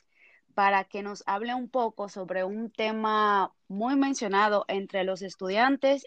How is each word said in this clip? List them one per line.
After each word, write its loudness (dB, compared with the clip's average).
para 4
que -10
nos -10
hable -2
un -8
poco -4
sobre -6
un -6
tema 0
muy -2
mencionado 2
entre -2
los -4
estudiantes 0